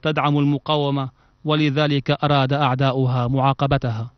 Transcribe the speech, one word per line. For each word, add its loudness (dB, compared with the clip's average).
تدعم 0
المقاومة، -2
ولذلك 0
أراد 2
أعداؤها 0
معاقبتها. 0